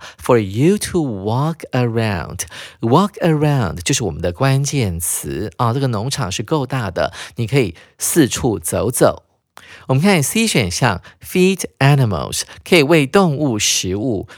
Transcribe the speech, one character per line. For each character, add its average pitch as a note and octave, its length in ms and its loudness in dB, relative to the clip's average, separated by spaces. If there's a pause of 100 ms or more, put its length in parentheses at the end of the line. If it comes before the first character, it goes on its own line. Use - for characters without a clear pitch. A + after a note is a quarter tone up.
(200)
for A#2+ 200 4
you A#2 380 2
to E3 280 -2 (180)
walk C#3 340 -2 (120)
around.” A2+ 720 -2 (400)
Walk D3+ 400 4
around D3 640 2
就 C#3+ 100 0
是 - 80 -2
我 F#2+ 80 -4
们 D#2 100 -8
的 F2 120 -2
关 C3+ 320 0
键 A2 340 -2
词 E2+ 580 -6
啊， A#2 160 0
这 C3+ 60 -4
个 C#3 80 0
农 A#2 240 -4
场 G2+ 220 -6
是 A#2 100 -6
够 C#3 240 -2
大 B2 240 -4
的， D#2+ 220 -2 (240)
你 A#2 100 -4
可 C3+ 140 2
以 F2+ 160 -2 (200)
四 - 300 2
处 G2+ 320 -2
走 F#2+ 320 -2
走。 - 320 2 (640)
我 C3 80 0
们 C3+ 80 2
看 F#3+ 180 4
C A3 280 0
选 A2+ 200 0
项， G2 320 -2 (240)
“feed F#3 360 2 (180)
animals”， A#2 640 2 (260)
可 - 80 6
以 D#3 60 6
喂 C#3+ 240 4
动 E3+ 300 4
物 C3 200 0
食 G2 380 -2
物。 G#2 320 -4 (120)